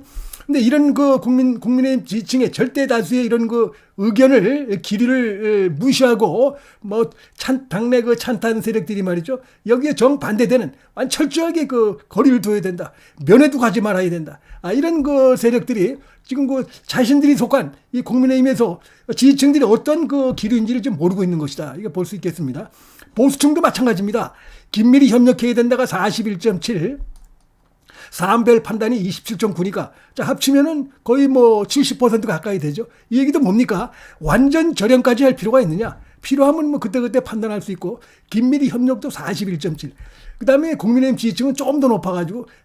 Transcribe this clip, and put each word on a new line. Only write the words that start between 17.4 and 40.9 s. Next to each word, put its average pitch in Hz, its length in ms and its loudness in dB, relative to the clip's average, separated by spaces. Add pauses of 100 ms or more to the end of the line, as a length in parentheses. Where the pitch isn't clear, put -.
이 247 80 -2
국민의힘에서 254 760 0 (360)
지지층들이 277 480 4
어떤 285 440 2
그 269 280 -2
기류인지를 220 460 -2
좀 208 160 -4
모르고 180 260 0
있는 175 140 -2
것이다. 147 420 -8
이거 208 100 -10
볼 180 160 -6
수 208 100 -10
있겠습니다. 165 560 -8 (440)
보수층도 285 460 2
마찬가지입니다. 220 720 0 (380)
긴밀히 247 380 6
협력해야 240 440 4
된다가 240 320 2
사십일 202 540 -4
점 202 200 -2
칠, 233 400 -6 (1120)
사안별 226 500 2
판단이 226 380 -4
이십칠 190 380 -6
점 208 160 -2
구니까, 180 400 -6 (200)
자, 269 120 -6
합치면은 277 680 0 (120)
거의 269 260 2
뭐 233 360 4
칠십 247 320 -2
퍼센트 226 300 0
가까이 190 320 -4
되죠. 151 280 -6 (220)
이 240 100 0
얘기도 285 200 0
뭡니까? 226 520 0 (280)
완전 277 560 2
절연까지 240 480 2
할 262 120 4
필요가 254 260 0
있느냐? 190 360 -4 (240)
필요하면 285 460 0
뭐 294 120 -2
그때그때 247 420 -2
판단할 220 400 -6
수 - 100 -10
있고, 190 300 -10 (280)
긴밀히 254 380 0
협력도 254 420 -2
사십일 180 500 -6
점 156 180 -6
칠. - 160 -14 (460)
그다음에 285 360 0
국민의힘 254 420 0